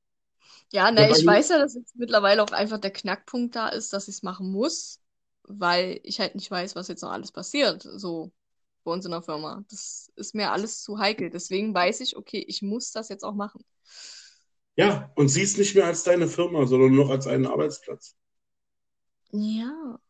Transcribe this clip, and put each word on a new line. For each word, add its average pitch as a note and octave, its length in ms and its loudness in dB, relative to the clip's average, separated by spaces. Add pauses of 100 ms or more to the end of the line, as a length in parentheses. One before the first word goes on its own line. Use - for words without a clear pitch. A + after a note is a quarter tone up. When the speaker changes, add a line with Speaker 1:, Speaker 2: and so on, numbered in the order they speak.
(720)
Speaker 1:
Ja, G3+ 180 4
na, A3+ 80 4
Speaker 2:
Ja, G#3+ 100 10
Speaker 1:
ich - 20 6
Speaker 2:
weil D#4+ 160 6
Speaker 1:
weiß G#3 240 6
ja, E4 80 6
dass C#4 160 2
jetzt B3 220 -16
mittlerweile G#3+ 460 4
auch G3+ 80 -2
einfach G#3 280 -2
der G3 140 -4
Knackpunkt A#3 600 -6
da A3+ 140 -4
ist, - 240 -8
dass G3 160 -6
ich's - 140 -14
machen F#3+ 280 -8
muss, B3 500 -6 (440)
weil F#3 580 -2
ich - 180 -8
halt F#3 140 -4
nicht - 160 -12
weiß, F#3 260 -6
was F#3 120 -10
jetzt - 140 -12
noch F2+ 100 -10
alles C#3+ 200 -10
passiert, G3+ 500 -2
so F3+ 500 -10 (520)
bei E3+ 80 -4
uns F#3 120 -6
in F3+ 80 -10
der E3+ 100 -6
Firma. D#3 480 -10
Das - 460 -16
ist - 180 -14
mir G#3 180 -2
alles G3+ 300 -6
zu G#3 160 -10
heikel. G3+ 320 -2
Deswegen G3 440 -6
weiß F#3 260 0
ich, - 160 -6
okay, - 320 -10
ich G3 140 -10
muss G#3 300 -6
das A3 160 -10
jetzt G3 160 -12
auch G#3+ 100 -8
machen. G3+ 300 -10 (1120)
Speaker 2:
Ja, F#3+ 400 2
und C#3+ 120 6
sieh's F3+ 280 2
nicht G3+ 180 2
mehr F#3+ 120 6
als E3 180 -2
deine F3 240 4
Firma, F3 380 0
sondern C3 280 8
noch C#3 160 6
als C3+ 160 -2
einen C3 200 2
Arbeitsplatz. - 680 -6 (1160)
Speaker 1:
Ja. A3+ 680 -6 (120)